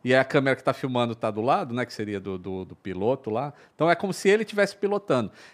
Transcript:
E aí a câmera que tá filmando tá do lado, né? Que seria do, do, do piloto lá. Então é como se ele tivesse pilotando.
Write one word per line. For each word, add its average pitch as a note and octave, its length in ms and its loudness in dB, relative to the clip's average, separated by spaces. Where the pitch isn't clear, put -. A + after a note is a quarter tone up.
E B2+ 100 2
aí C3 60 6
a C3+ 40 4
câmera C3+ 320 2
que - 80 -20
tá C3+ 80 2
filmando B2 440 -2
tá A2+ 140 -4
do G#2+ 120 -4
lado, C#3+ 320 0
né? B2 120 -2
Que - 60 -20
seria G#2 280 -6
do, F#2+ 180 -8
do, F#2 260 -8
do F2 140 -16
piloto G2+ 520 -4
lá. B2+ 220 -4
Então D#3+ 140 4
é E3+ 60 6
como F#3 180 -4
se - 160 2
ele G#3+ 160 4
tivesse G3+ 320 0
pilotando. G3 540 0